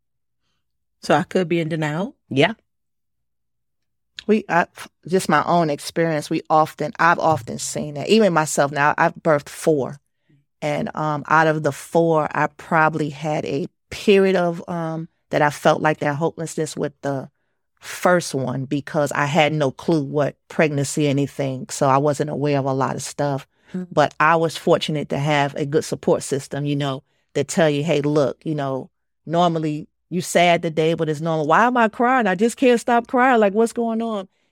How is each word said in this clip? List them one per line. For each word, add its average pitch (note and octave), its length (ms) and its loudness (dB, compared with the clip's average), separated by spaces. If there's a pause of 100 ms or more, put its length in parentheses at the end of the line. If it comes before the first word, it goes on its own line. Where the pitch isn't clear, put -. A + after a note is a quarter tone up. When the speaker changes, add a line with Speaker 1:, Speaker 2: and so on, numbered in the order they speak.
(1040)
Speaker 1:
So E3+ 120 0
I D#3 100 2
could F#3 240 -2
be E3+ 120 0
in D#3 80 -4
denial? D#3 460 -4 (140)
Speaker 2:
Yeah. D3+ 260 2 (1700)
Speaker 3:
We, G#3+ 220 2
I, E3+ 140 2
f-, - 260 -12 (200)
just F#3 200 0
my D3+ 160 4
own E3+ 240 2
experience, D3+ 640 -4
we D#3+ 180 -2
often, D#3 520 0
I've E3 180 4
often D3 400 -2
seen D3+ 360 -8
that. C#3+ 140 -6
Even G#3 240 6
myself D#3 380 0
now, D3 260 0
I've E3 200 2
birthed D3+ 320 0
four. C#3+ 500 -2 (640)
And, D3 340 -4
um, D3+ 320 -4
out D#3+ 220 4
of D#3 160 0
the C#3+ 80 0
four, E3 600 0
I D3+ 140 0
probably D#3 640 0
had D3+ 340 -6
a D3+ 220 -4 (240)
period F#3+ 460 4
of, F3 320 -2
um, E3 400 -8 (220)
that D3+ 120 0
I D3 80 4
felt - 320 2
like D#3 160 0
that D3 160 -2
hopelessness D#3+ 640 -6
with D3+ 160 -4 (100)
the C#3 280 -6 (500)
first - 520 0
one C3 320 -4
because C#3+ 460 -4
I C#3+ 140 -2
had D3+ 280 2
no D3 200 0
clue D#3+ 320 -2
what C#3 320 -2 (120)
pregnancy, D3 600 0
anything. C3+ 640 -2
So - 180 0
I C3+ 100 4
wasn't D3 320 0
aware C#3+ 300 -2
of C3 40 -2
a C3+ 80 -2
lot C3+ 220 -2
of C#3 80 -10
stuff. C#3+ 460 -4 (240)
Speaker 1:
Mm-hmm. F3+ 180 -8
Speaker 3:
But D3 300 2
I D#3+ 160 4
was E3 200 -2
fortunate D3+ 520 0
to D#3 100 -4
have C#3+ 380 0
a D3+ 100 -4
good C#3+ 180 0
support D3+ 380 -2
system, C#3 420 -6
you D3 120 -2
know, C#3 260 -4 (300)
that C#3+ 160 -2
tell E3 220 2
you, C#3+ 120 0
"Hey, D3+ 200 0
look, D3 420 0
you D#3+ 100 -6
know, C3+ 360 -6 (340)
normally D#3+ 640 0 (220)
you F3 100 -2
sad F3 400 4
today, E3 320 0
but D#3 160 -2
it's D3+ 140 -4
normal. D#3+ 240 -2
Why E3+ 180 4
am B3+ 140 2
I A3+ 100 4
crying? B3 380 0
I F#3 80 0
just A3 240 0
can't B3 200 4
stop A#3+ 280 0
crying. B3 340 4
Like, G3+ 140 4
what's A3+ 180 2
going A3+ 300 -4
on?" G#3+ 260 -6 (240)